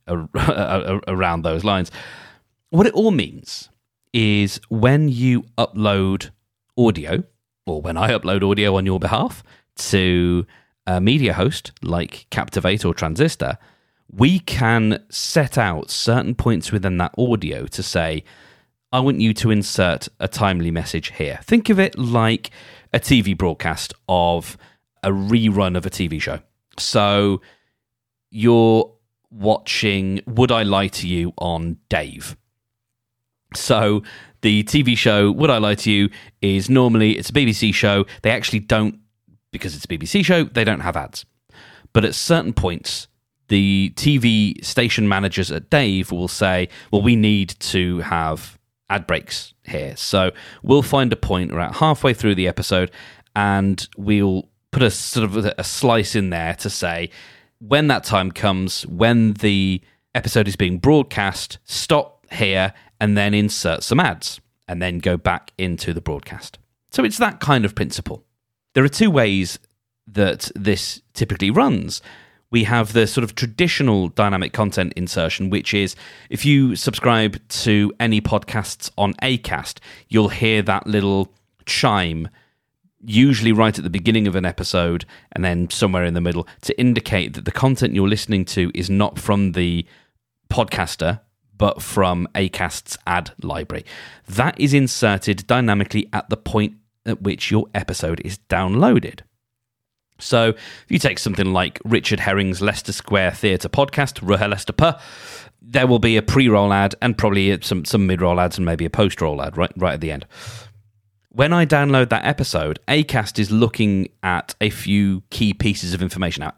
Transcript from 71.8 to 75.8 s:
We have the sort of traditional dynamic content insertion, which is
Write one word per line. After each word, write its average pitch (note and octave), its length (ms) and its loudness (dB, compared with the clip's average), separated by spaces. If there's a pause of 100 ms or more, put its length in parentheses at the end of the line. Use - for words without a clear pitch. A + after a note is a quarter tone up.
We A#2 120 2
have A2 300 0
the A2+ 120 6
sort A#2 200 -2
of - 100 -10
traditional A2+ 720 0
dynamic F#2+ 460 0
content G2 420 -2
insertion, F2 540 -4
which G2 240 -2
is G2+ 200 0 (360)